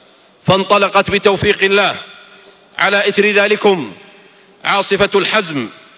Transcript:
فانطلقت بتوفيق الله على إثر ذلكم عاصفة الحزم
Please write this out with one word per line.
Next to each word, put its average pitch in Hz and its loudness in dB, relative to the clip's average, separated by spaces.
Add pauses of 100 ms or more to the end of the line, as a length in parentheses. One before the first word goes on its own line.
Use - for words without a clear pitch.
(440)
فانطلقت 196 0
بتوفيق 202 0
الله 196 0 (840)
على 202 0
إثر 202 2
ذلكم 202 0 (720)
عاصفة 196 0
الحزم 165 -2 (280)